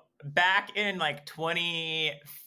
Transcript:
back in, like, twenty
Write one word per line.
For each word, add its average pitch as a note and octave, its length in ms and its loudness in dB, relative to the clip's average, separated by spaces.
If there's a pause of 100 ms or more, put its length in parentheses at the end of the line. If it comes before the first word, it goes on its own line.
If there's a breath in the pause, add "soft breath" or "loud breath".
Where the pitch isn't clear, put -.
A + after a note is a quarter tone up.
(240)
back F3+ 520 4
in, G3+ 220 -2
like, D3 280 -2
twenty D#3+ 920 -2 (280)